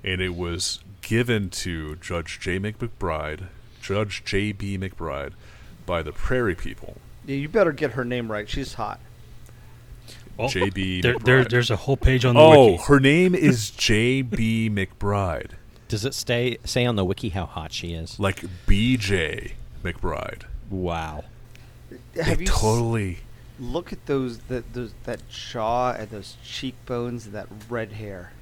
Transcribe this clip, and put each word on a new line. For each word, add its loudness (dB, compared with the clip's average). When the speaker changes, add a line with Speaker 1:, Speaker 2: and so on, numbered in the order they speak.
Speaker 1:
and -2
it -2
was -4
given 0
to -6
Judge -6
J. -2
Mc-, -4
McBride, -4
Judge -2
J 0
B -6
McBride, -6
by 0
the -6
Prairie 0
People. -8
Speaker 2:
Yeah, -6
you -6
better 4
get -2
her -4
name -4
right. -6
She's -6
hot. -8
Speaker 3:
Well, -4
Speaker 1:
J 0
B -2
Speaker 3:
there, 2
there, 6
Speaker 1:
McBride. -2
Speaker 3:
there's 2
a 2
whole 0
page 4
on 4
the 10
Speaker 1:
Oh, 12
Speaker 3:
wiki. 0
Speaker 1:
her 8
name 6
is 4
J 2
B 0
McBride. -2
Speaker 4:
Does -2
it -2
stay, -2
say 0
on 2
the 2
wiki -2
how -4
hot -10
she -8
is? -10
Speaker 1:
Like -2
B 6
J 0
McBride. -4
Speaker 4:
Wow. -4
Speaker 2:
Have 2
Speaker 1:
It -2
Speaker 2:
you 4
s- 4
Speaker 1:
totally 2
Speaker 2:
look -6
at -14
those, -2
that, -8
those, -8
that -8
jaw -2
and -8
those -12
cheekbones -8
and -14
that -10
red -6
hair. -12